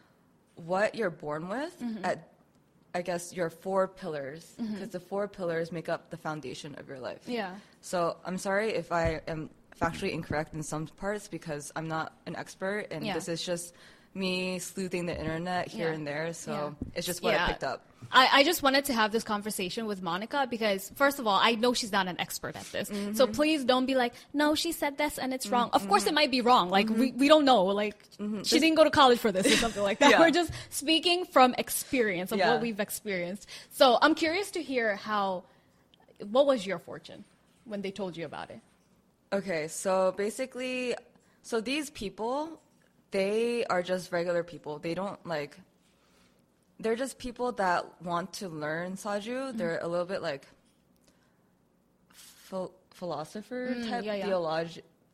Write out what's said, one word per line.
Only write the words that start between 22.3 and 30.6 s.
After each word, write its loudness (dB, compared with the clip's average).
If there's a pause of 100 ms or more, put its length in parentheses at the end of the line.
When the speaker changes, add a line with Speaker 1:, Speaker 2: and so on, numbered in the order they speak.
Speaker 2:
at -12
this. -4
So -10
Speaker 1:
Mm-hmm. 2
Speaker 2:
please 0
don't 2
be 0
like, 0 (200)
"No, 2
she -2
said -4
this -2
and -4
it's -6
wrong." 2
Of 2
course 4
it 2
Speaker 1:
Mm-hmm. 2
Speaker 2:
might 4
be 2
wrong. 6
Like, 4
we, 4
Speaker 1:
Mm-hmm. -4
Speaker 2:
we 6
don't 10
know. 8
Like, 0 (160)
Speaker 1:
Mm-hmm. -6
Speaker 2:
she 2
Speaker 1:
There's 6
Speaker 2:
didn't 6
go 10
to 6
college 8
for 2
this 2
or 6
something 0
like 0
that. 10
Speaker 1:
<laughs> 8
Yeah. 8
Speaker 2:
We're 8
just 2 (200)